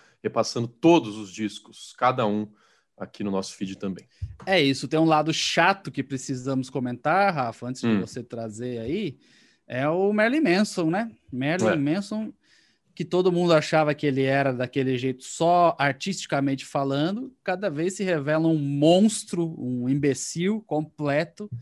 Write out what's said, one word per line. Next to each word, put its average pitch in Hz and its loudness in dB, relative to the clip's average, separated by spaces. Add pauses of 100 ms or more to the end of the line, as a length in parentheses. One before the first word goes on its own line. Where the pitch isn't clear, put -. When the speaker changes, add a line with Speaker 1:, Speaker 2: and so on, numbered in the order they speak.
(240)
Speaker 1:
repassando 117 -2
todos 135 4
os 98 -14
discos, - -10
cada 127 2
um, 104 0 (500)
aqui - -12
no 101 -4
nosso 95 -4
feed 95 -8
também. 95 -10 (400)
Speaker 2:
É 190 4
isso. 139 0
Tem 156 0
um 160 4
lado 156 2
chato 180 2
que 135 -6
precisamos 131 -6
comentar, 147 0
Rafa, 123 -4
antes 127 -8
de 120 -2
Speaker 1:
Hum. 107 2
Speaker 2:
você 123 -8
trazer 113 -8
aí, 147 -4 (480)
é 131 -4
o 190 0
Marilyn 233 2
Manson, 185 2
né? 220 -2 (240)
Marilyn 160 0 (200)
Speaker 1:
É. 160 0
Speaker 2:
Manson, 208 -6 (600)
que - -6
todo 180 2
mundo 175 4
achava 151 4
que 151 -4
ele 135 2
era 135 2
daquele 127 -2
jeito 127 -4
só 170 4
artisticamente 139 -2
falando, 151 -2 (100)
cada 185 -4
vez 165 -4
se 208 -6
revela 160 0
um 160 2
monstro, 165 2
um 123 -4
imbecil 147 0
completo 156 -4 (120)